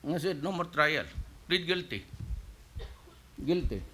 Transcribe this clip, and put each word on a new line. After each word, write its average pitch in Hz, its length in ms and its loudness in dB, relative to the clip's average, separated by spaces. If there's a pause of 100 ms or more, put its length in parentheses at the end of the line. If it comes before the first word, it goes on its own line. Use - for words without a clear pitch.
I 160 160 2
said, 175 160 2
"No 175 160 0
more 170 160 0
trial. 151 320 6 (480)
Plead 180 160 2
guilty." 175 400 -2 (1300)
Guilty. 135 480 0 (100)